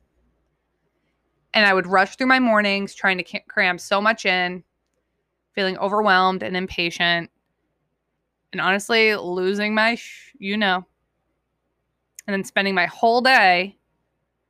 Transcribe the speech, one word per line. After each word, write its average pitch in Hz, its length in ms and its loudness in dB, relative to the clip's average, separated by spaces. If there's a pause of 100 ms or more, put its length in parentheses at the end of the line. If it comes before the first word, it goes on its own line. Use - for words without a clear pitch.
(1500)
And 214 120 4
I 196 80 4
would 180 120 0
rush 190 300 0
through 262 120 -2
my 262 120 4
mornings 208 540 0
trying 190 240 -2
to 175 60 -8
ca-, - 220 -12
cram 180 320 -2
so 202 220 -2
much 220 240 0
in, 180 400 -2 (880)
feeling 190 260 -2
overwhelmed 190 640 2
and 185 140 -6
impatient, 175 760 -2 (1200)
and 185 80 -8
honestly 214 560 0
losing 190 580 -4
my 220 220 0
sh-, - 420 -20
you 196 180 -6
know, 185 300 0 (1400)
and 202 80 -6
then 190 100 -4
spending 196 300 -2
my 175 120 0
whole 233 340 0
day 196 560 4 (720)